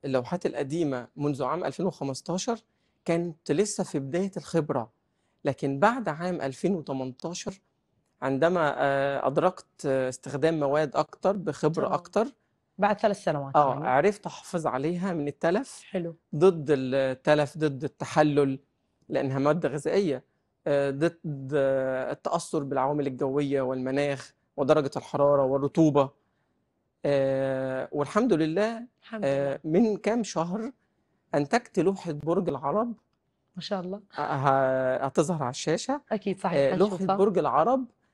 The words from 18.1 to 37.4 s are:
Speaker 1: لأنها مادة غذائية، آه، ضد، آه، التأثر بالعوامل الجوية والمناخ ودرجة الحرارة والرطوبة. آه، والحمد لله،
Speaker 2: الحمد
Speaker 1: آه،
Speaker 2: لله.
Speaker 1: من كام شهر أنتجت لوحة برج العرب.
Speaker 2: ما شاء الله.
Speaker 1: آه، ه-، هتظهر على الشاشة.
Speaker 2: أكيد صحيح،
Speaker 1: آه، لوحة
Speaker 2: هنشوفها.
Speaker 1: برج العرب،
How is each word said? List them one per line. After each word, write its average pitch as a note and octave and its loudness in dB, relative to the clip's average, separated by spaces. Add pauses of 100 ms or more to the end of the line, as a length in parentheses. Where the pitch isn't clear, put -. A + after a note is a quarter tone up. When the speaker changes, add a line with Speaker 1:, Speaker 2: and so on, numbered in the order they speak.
Speaker 1:
لأنها C3+ -2
مادة D3+ 2
غذائية، D3+ -2 (420)
آه، C#3+ 2
ضد، C#3 -4
آه، C3 0
التأثر D3+ -4
بالعوامل C#3 0
الجوية C#3 0
والمناخ C3 -2 (220)
ودرجة D3 2
الحرارة C#3+ 2
والرطوبة. C#3 4 (920)
آه، C3+ 0
والحمد G#3 0
لله، G3+ 0 (160)
Speaker 2:
الحمد A3 -12
Speaker 1:
آه، C#3 -2
Speaker 2:
لله. D#3+ 2
Speaker 1:
من G#3+ 4
كام A3+ -2
شهر F#3+ -4 (640)
أنتجت D3 -2
لوحة F3+ -2
برج E3 -2
العرب. D#3+ -2 (640)
Speaker 2:
ما F3+ -14
شاء F#3+ -6
الله. F#3 -8 (180)
Speaker 1:
آه، D3 -4
ه-، C3 2
هتظهر D#3+ 0
على B2 -2
الشاشة. A#3 -4 (120)
Speaker 2:
أكيد G3 -4
صحيح، C#3+ 2
Speaker 1:
آه، F#3 0
لوحة G3+ 2
Speaker 2:
هنشوفها. F#3+ 0
Speaker 1:
برج F#3+ 4
العرب، E3 2 (300)